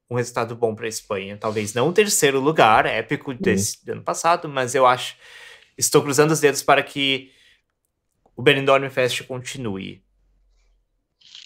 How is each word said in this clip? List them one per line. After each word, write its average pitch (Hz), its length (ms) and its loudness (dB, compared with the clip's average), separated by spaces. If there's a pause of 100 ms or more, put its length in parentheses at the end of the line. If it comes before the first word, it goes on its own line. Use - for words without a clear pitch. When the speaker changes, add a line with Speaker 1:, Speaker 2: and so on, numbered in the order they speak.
(100)
Speaker 1:
um 120 60 -4
resultado 117 380 -4
bom 113 200 -2
pra 117 140 -10
Espanha. 101 500 -8
Talvez 107 340 -4
não 123 160 0
o 175 40 -2
terceiro 156 480 2
lugar, 131 440 4
épico 135 460 -6
Speaker 2:
Uhum. 120 100 -10
Speaker 1:
desse, 104 460 -2
do 113 60 -8
ano 110 100 -12
passado, 170 480 -2
mas 127 240 -4
eu 135 100 4
acho, 123 320 2 (640)
estou - 240 2
cruzando 147 300 2
os 156 80 -2
dedos 139 220 2
para 139 200 2
que 135 500 -6 (1040)
o 120 60 -10
Benidorm 139 480 4
Fest 127 320 -2
continue. 101 800 -10 (1400)